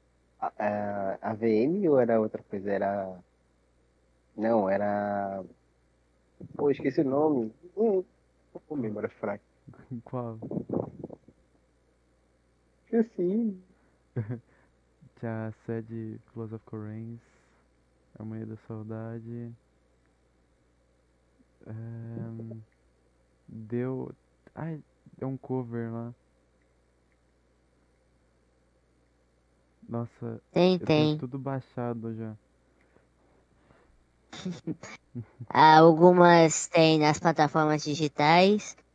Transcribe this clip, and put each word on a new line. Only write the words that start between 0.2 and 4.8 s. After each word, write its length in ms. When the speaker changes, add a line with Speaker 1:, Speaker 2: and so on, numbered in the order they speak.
Speaker 1:
a, 180
a, 640
a 120
V 140
M 400
ou 120
era 200
outra 220
coisa? 300
Era, 440
não, 320
era, 760